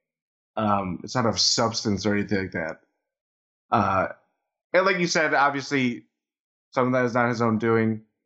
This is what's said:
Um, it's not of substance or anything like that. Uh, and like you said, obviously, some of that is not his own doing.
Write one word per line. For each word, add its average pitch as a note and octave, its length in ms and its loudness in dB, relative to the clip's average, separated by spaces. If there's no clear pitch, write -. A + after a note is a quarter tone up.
Um, G2+ 480 -2
it's - 120 -8
not B2+ 100 0
of G2+ 140 0
substance A2 680 0
or G#2 80 0
anything G2+ 240 -2
like F#2+ 140 -4
that. D#2+ 300 -6
Uh, G2 360 0
and F#3 140 4
like F#3+ 140 0
you F3 80 0
said, D#3+ 260 0
obviously, C3+ 720 0
some B2+ 160 0
of B2+ 80 0
that B2+ 120 2
is A2+ 100 -2
not A#2+ 140 2
his A2+ 120 -2
own A2+ 160 2
doing. A2+ 460 0